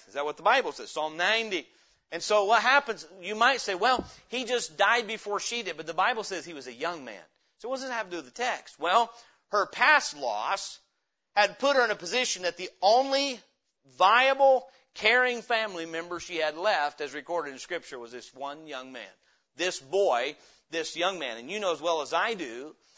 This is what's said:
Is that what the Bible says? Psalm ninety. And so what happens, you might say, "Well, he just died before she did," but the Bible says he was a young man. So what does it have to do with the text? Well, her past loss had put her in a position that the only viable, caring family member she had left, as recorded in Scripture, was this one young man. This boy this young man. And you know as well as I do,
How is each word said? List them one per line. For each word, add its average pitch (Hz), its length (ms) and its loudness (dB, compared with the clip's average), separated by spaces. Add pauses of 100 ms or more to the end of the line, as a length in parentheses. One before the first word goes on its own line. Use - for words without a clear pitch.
Is 98 60 -20
that 143 120 -4
what 147 120 -6
the 160 60 -8
Bible 208 280 4
says? 127 200 -12
Psalm 156 260 -6
ninety. 202 480 0 (460)
And 165 100 -6
so 214 220 4
what 214 180 4
happens, 233 460 2 (160)
you 196 100 -8
might 233 280 2
say, 202 120 -4
"Well, 196 320 2 (220)
he 247 180 -6
just 220 320 -4
died 220 300 4
before 208 320 -6
she 233 240 -6
did," 175 120 -8
but 156 120 -12
the 160 80 -8
Bible 214 280 0
says 180 220 -8
he 170 80 -14
was 135 140 -12
a 123 60 -12
young 151 300 -6
man. 104 200 -14 (340)
So 226 120 -12
what 262 100 -6
does 262 100 -10
it 247 40 -8
have 226 120 -6
to 180 60 -18
do 175 60 -6
with 147 80 -10
the 127 180 -10
text? 196 360 -6
Well, 202 320 2 (380)
her 202 160 2
past 269 500 4
loss 131 640 -4 (560)
had 202 260 2
put 277 180 2
her 240 80 6
in 220 60 2
a 202 40 -4
position 180 480 -2
that 175 140 -2
the 180 120 -10 (120)
only 269 580 4 (580)
viable, 262 680 6 (280)
caring 240 460 2
family 208 440 -2
member 165 340 -8
she 175 160 -10
had 156 220 -2
left, 165 420 0
as 143 140 -8
recorded 147 400 -6
in 131 60 -14
Scripture, 156 380 -10
was 117 140 -14
this 120 220 -16
one 143 340 -12
young 131 240 -12
man. 123 100 -12 (540)
This 175 240 -2
boy 143 560 2 (360)
this 156 240 -6
young 175 240 -2
man. 120 180 -6
And 123 140 -12
you 208 80 -6
know 190 140 0
as 139 80 -8
well 165 200 0
as 139 120 -6
I 196 200 0
do, 139 420 -10 (220)